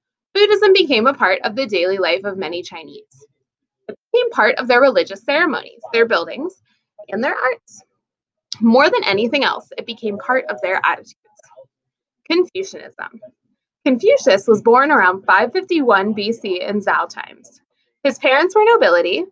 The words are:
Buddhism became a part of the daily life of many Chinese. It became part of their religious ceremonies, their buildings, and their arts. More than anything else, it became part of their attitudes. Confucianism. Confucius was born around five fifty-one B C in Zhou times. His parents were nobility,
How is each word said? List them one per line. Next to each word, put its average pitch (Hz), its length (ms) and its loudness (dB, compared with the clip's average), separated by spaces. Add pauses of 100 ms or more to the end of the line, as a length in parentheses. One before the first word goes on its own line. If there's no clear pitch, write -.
(340)
Buddhism 403 400 4
became 277 320 2
a 277 80 2
part 196 280 0
of 214 140 -6
the 262 100 -4
daily 190 300 -2
life 185 280 -2
of 202 120 -8
many 175 260 -8
Chinese. 143 640 -20 (640)
It 415 80 -14 (160)
became 494 180 -2
part - 260 0
of 247 120 -8
their 247 140 4
religious 262 400 0
ceremonies, 294 580 -4 (140)
their 233 100 4
buildings, 214 560 -6 (480)
and 214 160 -6
their 311 100 -4
arts. - 480 -8 (800)
More 233 300 4
than - 140 -4
anything 226 380 -2
else, - 360 -4
it 208 80 -12
became 220 320 -10
part 262 320 -2
of 208 100 -8
their 190 240 -4
attitudes. - 320 -4 (1120)
Confucianism. - 880 -6 (680)
Confucius 269 600 2
was 220 140 4
born 254 300 4
around 190 340 2
five 208 300 2
fifty-one 240 580 0
B 208 180 -6
C 202 300 -4
in 202 220 -4
Zhou 170 260 -2
times. - 540 -18 (420)
His 269 140 -2
parents 294 360 0
were 427 120 4
nobility, 202 640 2